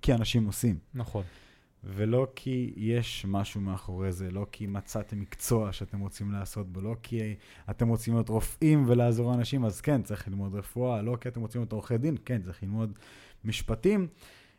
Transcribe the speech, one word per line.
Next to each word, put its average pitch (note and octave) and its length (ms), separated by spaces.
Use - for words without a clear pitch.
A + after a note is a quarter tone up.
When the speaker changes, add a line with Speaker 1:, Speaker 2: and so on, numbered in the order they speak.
Speaker 1:
כי C3+ 120
אנשים A2+ 320
עושים. G2+ 320
Speaker 2:
נכון. A2 280
Speaker 1:
ולא G#2+ 420
כי B2+ 400
יש A#2 520
משהו G2+ 320
מאחורי F#2 520
זה, F#2 180
לא G2 220
כי G#2+ 140
מצאתם G2+ 540
מקצוע G#2 520
שאתם G2 280
רוצים G2+ 320
לעשות G2 400
בו, F#2 80
לא A2 220
כי A2 320
אתם A#2 180
רוצים A#2 260
להיות A2+ 140
רופאים D3 580
ולעזור A#2+ 460
לאנשים, B2 320
אז G#2 160
כן, C#3 220
צריך - 260
ללמוד G2 260
רפואה, A#2+ 480
לא A#2 180
כי B2 80
אתם A#2+ 120
רוצים A2+ 200
להיות A2 120
עורכי A2 260
דין, C#3+ 260
כן, - 180
צריך F2+ 200
ללמוד G#2 360
משפטים. F3+ 600